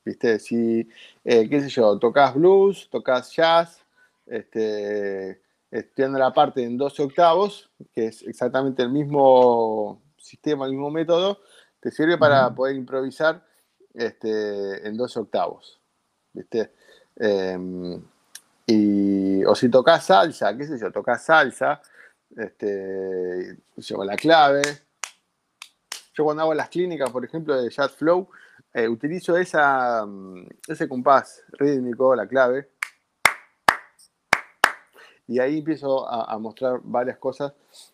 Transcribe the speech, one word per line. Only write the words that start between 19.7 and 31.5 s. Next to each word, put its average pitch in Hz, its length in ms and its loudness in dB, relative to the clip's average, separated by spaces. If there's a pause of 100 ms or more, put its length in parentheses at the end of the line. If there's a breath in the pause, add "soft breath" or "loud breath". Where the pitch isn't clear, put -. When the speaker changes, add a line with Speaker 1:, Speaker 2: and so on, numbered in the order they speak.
Speaker 1:
salsa, 160 520 2
qué 143 100 -8
sé 151 100 -8
yo, 98 140 -6
tocas 113 320 -2
salsa, 147 580 2 (560 soft breath)
este, 95 1200 -6 (200)
yo 104 200 -10
con 98 100 -6
la 101 80 -6
clave. 143 460 4 (1500)
Yo 156 100 -2
cuando 151 200 0
hago 160 100 0
las 143 160 -4
clínicas, 170 420 -4
por 123 120 -6
ejemplo, 147 380 -4
de 117 80 -4
Jazz 139 240 -2
Flow, 175 360 0 (440 soft breath)
eh, 113 140 0
utilizo 160 500 -2
esa, 135 680 0
mm, 95 420 -16 (200)
ese 156 220 -6
compás 127 520 2 (120)